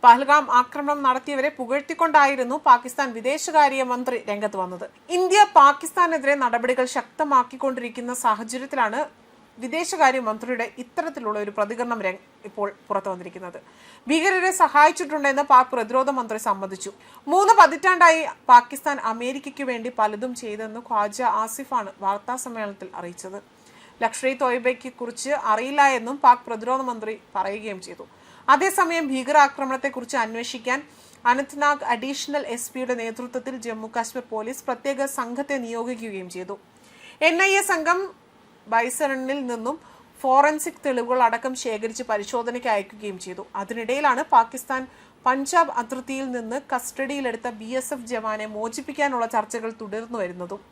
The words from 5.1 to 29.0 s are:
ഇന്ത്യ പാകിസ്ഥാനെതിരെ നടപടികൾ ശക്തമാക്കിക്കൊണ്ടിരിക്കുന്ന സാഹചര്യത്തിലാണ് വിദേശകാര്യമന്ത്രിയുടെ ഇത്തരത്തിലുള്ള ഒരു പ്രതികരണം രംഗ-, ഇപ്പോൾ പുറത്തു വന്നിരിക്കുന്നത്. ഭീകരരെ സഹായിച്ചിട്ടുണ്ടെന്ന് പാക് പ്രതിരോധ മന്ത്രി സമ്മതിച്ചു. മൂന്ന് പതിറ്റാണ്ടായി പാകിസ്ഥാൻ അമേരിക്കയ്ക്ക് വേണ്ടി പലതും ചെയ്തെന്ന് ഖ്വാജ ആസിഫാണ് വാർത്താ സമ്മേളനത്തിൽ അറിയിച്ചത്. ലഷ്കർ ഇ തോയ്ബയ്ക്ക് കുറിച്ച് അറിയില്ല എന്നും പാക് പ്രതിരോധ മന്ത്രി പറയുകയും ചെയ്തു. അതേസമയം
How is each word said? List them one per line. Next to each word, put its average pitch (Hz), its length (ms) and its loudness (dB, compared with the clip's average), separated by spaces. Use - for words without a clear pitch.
ഇന്ത്യ 370 220 4
പാകിസ്ഥാനെതിരെ 320 840 4
നടപടികൾ 247 420 0
ശക്തമാക്കിക്കൊണ്ടിരിക്കുന്ന 254 1160 -2
സാഹചര്യത്തിലാണ് 233 760 -2
വിദേശകാര്യമന്ത്രിയുടെ 254 1000 -2
ഇത്തരത്തിലുള്ള 254 600 -6
ഒരു 208 120 -8
പ്രതികരണം 233 500 -4
രംഗ-, 185 220 -6
ഇപ്പോൾ 208 180 -6
പുറത്തു 196 240 -4
വന്നിരിക്കുന്നത്. 175 460 -12
ഭീകരരെ 359 420 2
സഹായിച്ചിട്ടുണ്ടെന്ന് 294 920 2
പാക് 262 220 6
പ്രതിരോധ 247 440 0
മന്ത്രി 220 300 -6
സമ്മതിച്ചു. 196 440 -6
മൂന്ന് 392 280 6
പതിറ്റാണ്ടായി 330 600 8
പാകിസ്ഥാൻ 262 480 6
അമേരിക്കയ്ക്ക് 269 600 -8
വേണ്ടി 233 260 -6
പലതും 214 340 -2
ചെയ്തെന്ന് 214 460 -10
ഖ്വാജ 208 340 -2
ആസിഫാണ് 226 500 -6
വാർത്താ 202 380 -4
സമ്മേളനത്തിൽ 208 460 -10
അറിയിച്ചത്. 180 400 -14
ലഷ്കർ 233 280 0
ഇ - 100 -2
തോയ്ബയ്ക്ക് 247 580 -2
കുറിച്ച് 240 340 -6
അറിയില്ല 262 300 0
എന്നും 233 260 -6
പാക് 247 240 6
പ്രതിരോധ 240 420 -4
മന്ത്രി 220 240 -8
പറയുകയും 196 520 -6
ചെയ്തു. 180 180 -16
അതേസമയം 339 580 2